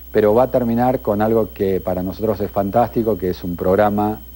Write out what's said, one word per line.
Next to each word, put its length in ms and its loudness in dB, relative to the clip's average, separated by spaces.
pero 220 4
va 100 6
a 80 0
terminar 480 0
con 220 -2
algo 320 0
que 260 0
para 240 -4
nosotros 380 -4
es 100 -4
fantástico, 680 0
que 120 -4
es 160 -6
un 100 -4
programa, 640 0